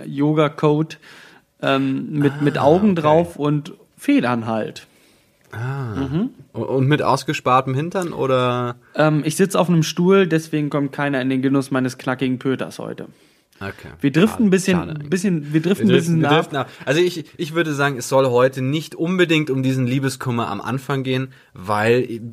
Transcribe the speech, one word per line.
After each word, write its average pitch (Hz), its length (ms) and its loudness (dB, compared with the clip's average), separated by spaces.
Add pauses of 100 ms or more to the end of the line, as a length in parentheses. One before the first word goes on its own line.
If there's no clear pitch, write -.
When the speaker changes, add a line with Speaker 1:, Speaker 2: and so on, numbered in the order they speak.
Speaker 1:
Yoga-Coat, 151 920 0 (640)
ähm, 135 580 0
mit, 143 200 2
Speaker 2:
Ah, - 40 -2
Speaker 1:
mit 143 140 0
Augen 185 340 4
Speaker 2:
okay. 165 100 0
Speaker 1:
drauf 156 340 2
und 147 380 -2 (240)
Federn 123 500 0
halt. 110 400 -6 (640)
Speaker 2:
Ah. 123 440 -8
Speaker 1:
Mhm. 143 340 -4 (260)
Speaker 2:
U-, 113 80 -6
und 131 240 0
mit 147 160 4
ausgespartem 131 720 0
Hintern 170 360 -4
oder? 123 640 0 (200)
Speaker 1:
Ähm, 151 280 2
ich 151 120 -2
sitz 185 200 0
auf 175 140 4
einem 165 140 4
Stuhl, 185 440 4
deswegen 156 420 -2
kommt 143 220 -2
keiner 143 300 -2
in 131 80 -2
den 131 120 0
Genuss 135 300 2
meines 131 260 -2
knackigen 127 420 -2
Pöters - 400 -4
heute. 110 280 -10 (520)
Speaker 2:
Okay. 98 280 -12 (140)
Speaker 1:
Wir 139 100 2
driften 165 180 4
Speaker 2:
Schade. - 140 -2
Speaker 1:
ein 208 80 4
bisschen, 185 260 2
Speaker 2:
Schade 170 140 -4
eigentlich. 147 180 -10
Speaker 1:
bisschen, 170 420 -2
wir 156 120 2
driften 196 240 0
Speaker 2:
Wir - 80 6
Speaker 1:
ein - 20 6
bisschen 160 240 2
Speaker 2:
driften, - 0 -
wir 147 80 2
Speaker 1:
ab. 147 60 4
Speaker 2:
driften - 220 0
ab. 127 120 -6 (160)
Also 147 160 2
ich, 175 240 -2 (120)
ich 156 180 -8
würde 156 180 0
sagen, 143 240 0
es 117 100 -10
soll 135 200 4
heute 131 340 2
nicht 147 320 -4
unbedingt 165 560 2
um 135 140 -2
diesen 131 240 0
Liebeskummer 131 600 -2
am 101 120 -6
Anfang 135 400 -4
gehen, 131 280 -4 (260)
weil 107 640 0 (120)